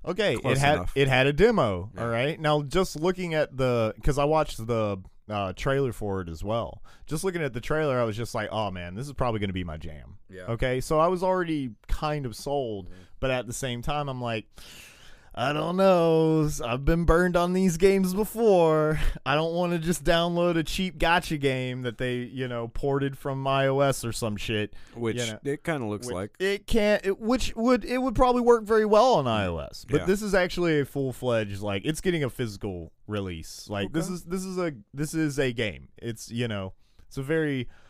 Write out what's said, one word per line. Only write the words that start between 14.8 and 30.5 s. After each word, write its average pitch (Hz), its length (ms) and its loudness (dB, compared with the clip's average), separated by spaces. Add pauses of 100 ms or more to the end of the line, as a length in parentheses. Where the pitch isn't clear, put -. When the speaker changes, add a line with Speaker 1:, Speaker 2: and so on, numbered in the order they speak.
Speaker 1:
"I 131 200 0
don't 160 240 -2
know. 165 720 6
S-, 151 140 -4
I've 127 240 -2
been 165 200 4
burned 170 320 4
on 175 160 2
these 185 240 4
games 190 380 4
before. 170 840 4 (140)
<laughs> - 140 -10
I 135 100 2
don't 165 180 0
wanna 175 240 0
just 160 240 -2
download 170 540 2
a 165 80 2
cheap 180 340 -4
gacha 165 420 2
game 127 420 -2
that 120 160 -6
they, 123 200 -2
you 123 300 -6
know, 120 200 -6
ported 139 480 0
from 135 300 -6
I 135 220 2
O 135 120 2
S 139 240 2
or 123 80 -4
some 107 240 -4
shit." 104 380 -4 (200)
Speaker 2:
Which 117 220 -2
Speaker 1:
You 120 160 -4
know? 107 120 -12
Speaker 2:
it 143 180 -4
kinda 143 240 -4
looks 104 220 -6
Speaker 1:
Which 120 60 -6
Speaker 2:
like. 92 260 -6
Speaker 1:
it 202 260 -2
can't, 208 400 2
it, 196 140 -2
which 233 340 0
would, 233 300 2
it 247 140 -2
would 254 180 -2
probably 247 260 4
work 233 220 6
very 214 220 4
well 220 280 6
on 143 140 2
I 107 180 2
O 85 120 -2
S. 64 300 -12
But 135 120 2
Speaker 2:
Yeah. 175 60 -4
Speaker 1:
this 196 160 2
is 202 120 0
actually 175 460 2